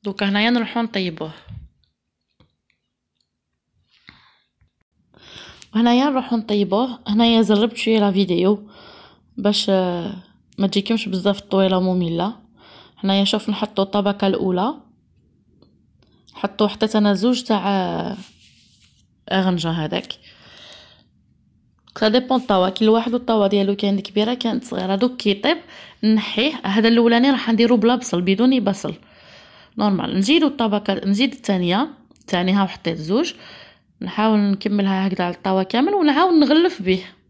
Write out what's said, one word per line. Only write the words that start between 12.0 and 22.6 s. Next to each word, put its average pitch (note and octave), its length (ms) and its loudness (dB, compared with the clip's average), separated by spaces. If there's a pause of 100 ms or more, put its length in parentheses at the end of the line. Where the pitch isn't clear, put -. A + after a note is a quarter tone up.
هنايا G3 260 0
شوف G#3 260 -2
نحطو G#3 320 -4
الطبقه G3+ 460 -2
الاولى، F#3+ 460 0 (1600)
حطو - 340 -2
حتى G#3+ 300 -2
انا G#3 160 4
زوج A#3+ 300 0
تاع، G3+ 260 -2
آه، F3+ 480 -2 (1120)
اغنجه F3+ 400 0
هذاك. E3 420 -6 (1900)
سا G#3+ 80 2
ديبون B3+ 320 2
الطاوه، F#3+ 300 2